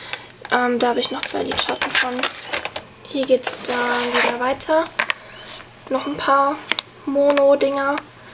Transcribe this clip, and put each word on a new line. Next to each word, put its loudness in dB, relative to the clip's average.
Ähm, 2
da 2
habe 0
ich -2
noch -8
zwei -4
Lidschatten -2
von. 0
Hier -2
geht's 2
dann 0
wieder 2
weiter. 2
Noch -2
ein -4
paar 4
Mono-Dinger. 4